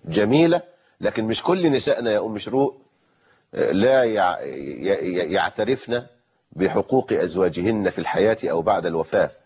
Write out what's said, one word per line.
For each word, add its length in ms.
جميلة، 580
لكن 240
مش 180
كل 300
نسائنا 400
يا 80
أم 180
شروق، 440
آه، 180
لا 320
يع-، 360
ي-، 460
ي-، 460
يعترفن 760
بحقوق 600
أزواجهن 760
في 80
الحياة 460
أو 180
بعد 240
الوفاة. 440